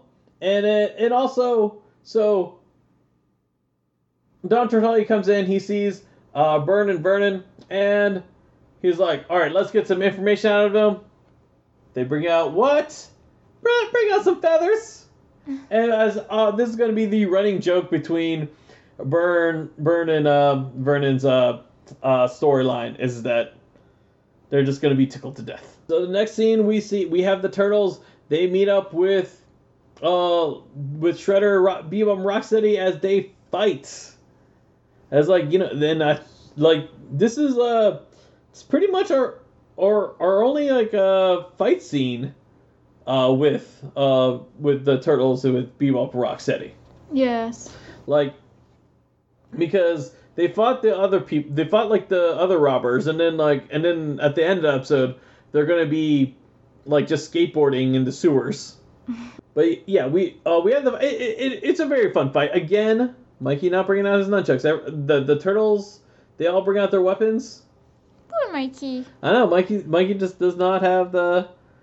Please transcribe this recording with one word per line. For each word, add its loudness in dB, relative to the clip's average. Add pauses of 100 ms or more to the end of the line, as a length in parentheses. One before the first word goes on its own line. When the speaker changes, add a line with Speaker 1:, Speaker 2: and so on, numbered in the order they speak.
(420)
Speaker 1:
and 0
it, 0
and 0
also, 0 (220)
so 0 (1900)
Don 2
Tertulli 2
comes 0
in, 2
he 0
sees, -4 (300)
uh, 2
Byrne 2
and -2
Vernon, 0 (260)
and 0 (580)
he's 0
like, 0
"All 0
right, 0
let's 0
get 0
some 0
information 0
out 4
of 0
them." 2 (920)
They -4
bring -4
out 0
what? 0 (540)
Br-, 0 (220)
bring 2
out 0
some 0
feathers. 0
Speaker 2:
<laughs> -20 (560)
Speaker 1:
And 0
as, 0 (100)
uh, 0
this 0
is -10
gonna 0
be 0
the 2
running 0
joke 0
between -4 (480)
Byrne, 0
Byrne 0
and, 2
uh, 4 (100)
Vernon's, 0
uh, 2 (420)
uh, 2
storyline 0
is -6
that -2 (960)
they're 2
just -4
gonna 2
be 2
tickled -14
to -16
death. -16 (100)
So 0
the -6
next -2
scene 2
we 0
see, -4
we 0
have 0
the -2
Turtles. 0 (260)
They 0
meet 2
up 0
with, -2 (640)
uh, 0 (440)
with -2
Shredder, 2
Ro-, 0
Bebop, 0
and -6
Rocksteady 0
as 0
they -2 (200)
fight. -4 (960)
As, 2
like, 2
you 2
know, -4
then 0
I, 0 (380)
like, 2 (200)
this 0
is, 0
uh, 2 (500)
it's -20
pretty 0
much 0
our, -2 (420)
our, 0
our 2
only, 0
like, 0
uh, 2 (140)
fight 0
scene, -6 (680)
uh, 2
with, -2 (100)
uh, 2 (200)
with 0
the 2
Turtles 0
and 2
with -4
Bebop 0
and -4
Rocksteady. -4 (420)
Speaker 2:
Yes. -4 (320)
Speaker 1:
Like, 0 (1200)
because -2 (220)
they 0
fought 0
the 2
other 0
peop-, -6
they -2
fought, 0
like, -2
the 0
other 0
robbers, 0
and -2
then, 0
like, 2
and -2
then -2
at 2
the 0
end 0
of -4
the 2
episode, 0 (380)
they're 2
gonna 2
be, 0 (500)
like, 0
just -4
skateboarding 2
in 2
the -2
sewers. -2 (320)
Speaker 2:
<laughs> -8 (380)
Speaker 1:
But 0
yeah, 2
we, -2
uh, 2
we 4
have 0
the, 0
it, -2
it, -6 (140)
it, -12
it's 0
a 0
very 0
fun 0
fight. 0
Again, 0 (240)
Mikey -2
not 0
bringing 0
out 2
his -2
nunchucks. 0
Ev-, -4
the, 2
the 2
Turtles, -2 (360)
they -4
all 2
bring 0
out 0
their 2
weapons. -2 (640)
Speaker 2:
Poor -4
Mikey. -8 (200)
Speaker 1:
I 0
know, 4
Mikey, 0
Mikey 0
just -6
does -2
not 0
have 0
the, 0 (340)